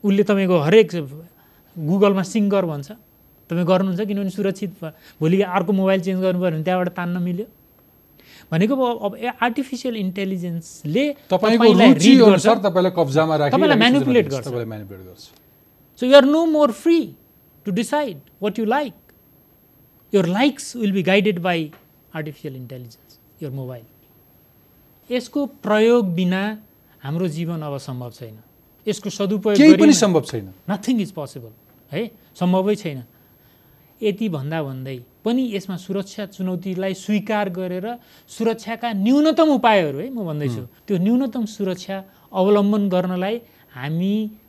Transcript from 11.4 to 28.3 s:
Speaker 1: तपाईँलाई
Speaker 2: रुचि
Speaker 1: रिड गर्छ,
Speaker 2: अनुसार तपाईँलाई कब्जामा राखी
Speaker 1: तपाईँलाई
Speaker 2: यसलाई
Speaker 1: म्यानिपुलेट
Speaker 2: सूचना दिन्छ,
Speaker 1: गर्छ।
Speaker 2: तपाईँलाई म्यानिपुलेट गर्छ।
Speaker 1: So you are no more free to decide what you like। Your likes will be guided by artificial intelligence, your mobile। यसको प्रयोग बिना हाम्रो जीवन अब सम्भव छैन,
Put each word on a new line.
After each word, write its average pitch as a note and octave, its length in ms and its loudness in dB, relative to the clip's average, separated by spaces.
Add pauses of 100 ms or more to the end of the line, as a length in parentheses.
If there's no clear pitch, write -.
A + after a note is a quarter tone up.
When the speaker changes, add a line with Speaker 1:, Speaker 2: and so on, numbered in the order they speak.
Speaker 1:
तपाईँलाई A3 280 8
Speaker 2:
रुचि F3+ 160 6
Speaker 1:
रिड C4+ 100 10
गर्छ, A3+ 100 10
Speaker 2:
अनुसार G3+ 300 6
तपाईँलाई F#3 380 0
कब्जामा D#3+ 400 2
राखी D3 200 0
Speaker 1:
तपाईँलाई D4 200 4
Speaker 2:
यसलाई A#3 140 4
Speaker 1:
म्यानिपुलेट B3 340 2
Speaker 2:
सूचना C3+ 160 -6
दिन्छ, A#2 60 -12
Speaker 1:
गर्छ। - 0 -
Speaker 2:
तपाईँलाई A#2+ 200 -6
म्यानिपुलेट G2+ 340 -14
गर्छ। F#2 300 -20 (680)
Speaker 1:
So B3 100 -4
you C#4 160 10
are C#4+ 120 4
no D#4+ 220 2
more D4 300 2
free E4 220 2 (600)
to F#3+ 100 -2
decide A#3+ 380 -2 (260)
what G#3 160 -4
you A3 120 -2
like। B3+ 260 -2 (1160)
Your G3 120 2
likes B3 380 0 (120)
will G#3+ 160 -2
be F#3+ 100 0
guided F#3+ 340 0
by E3+ 300 -4 (500)
artificial D3+ 380 -12
intelligence, B2 680 -18 (220)
your C#3+ 100 -10
mobile। B2+ 320 -12 (1300)
यसको B3 360 -4
प्रयोग G#3+ 680 0
बिना F#3+ 440 -2 (440)
हाम्रो E3+ 260 -6
जीवन E3 340 -8
अब C#3+ 160 -8
सम्भव B2 320 -12
छैन, A2 280 -20 (500)